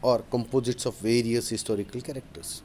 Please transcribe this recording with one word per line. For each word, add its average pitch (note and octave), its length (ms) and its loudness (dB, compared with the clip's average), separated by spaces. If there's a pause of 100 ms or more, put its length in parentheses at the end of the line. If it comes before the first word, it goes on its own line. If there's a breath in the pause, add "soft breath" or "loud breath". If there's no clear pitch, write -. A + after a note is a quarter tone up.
or A#2+ 160 4 (160)
composites B2 580 0
of - 140 -14
various A#2 500 2
historical G#2+ 540 -2
characters. - 420 -10 (140)